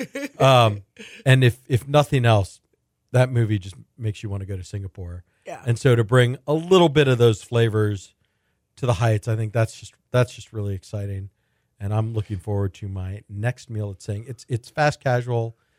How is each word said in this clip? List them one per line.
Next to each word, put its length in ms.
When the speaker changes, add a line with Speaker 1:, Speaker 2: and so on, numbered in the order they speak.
Speaker 1:
Um, 440
and 180
if, 240
if 200
nothing 380
else, 360
that 200
movie 280
just 160
makes 260
you 60
wanna 160
go 120
to 60
Singapore. 600
Speaker 2:
Yeah. 200
Speaker 1:
And 140
so 160
to 80
bring 340
a 60
little 360
bit 180
of 100
those 260
flavors 680
to 80
the 80
Heights, 340
I 80
think 180
that's 260
just, 140
that's 220
just 200
really 220
exciting. 540
And 140
I'm 200
looking 240
forward 380
to 120
my 420
next 400
meal 220
at 100
Sing. 260
It's, 220
it's 200
fast 320
casual. 560